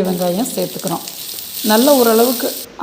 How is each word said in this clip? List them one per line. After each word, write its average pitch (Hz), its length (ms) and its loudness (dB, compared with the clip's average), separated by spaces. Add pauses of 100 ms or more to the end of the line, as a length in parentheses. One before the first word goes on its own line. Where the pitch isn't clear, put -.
வெங்காயம் 180 460 -2
சேர்த்துக்கிறோம். 175 500 -4 (680)
நல்ல 262 280 6
ஓரளவுக்கு 240 480 4 (360)